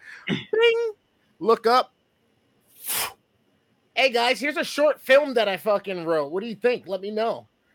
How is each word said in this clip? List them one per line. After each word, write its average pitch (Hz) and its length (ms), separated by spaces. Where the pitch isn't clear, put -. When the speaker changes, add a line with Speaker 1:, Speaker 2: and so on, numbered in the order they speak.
Speaker 1:
<clears throat> - 180
Speaker 2:
Bing! 453 600
Look 220 280
up. 254 260
"Hey, 262 160
guys, 233 280
here's 285 180
a 311 60
short 294 380
film 277 320
that 220 140
I 190 100
fucking 196 480
wrote. 151 260
What 190 100
do 233 60
you 220 80
think? 233 320
Let 185 140
me 202 100
know." 214 360